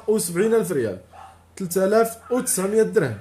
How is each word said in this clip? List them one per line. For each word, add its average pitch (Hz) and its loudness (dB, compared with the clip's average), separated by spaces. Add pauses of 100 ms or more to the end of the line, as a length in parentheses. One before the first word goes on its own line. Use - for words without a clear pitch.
وسبعين 214 0
ألف 185 0
ريال. 107 -2 (580)
ثلاثة 185 -2
آلاف 226 2 (140)
وتسعمية 220 0
درهم 180 0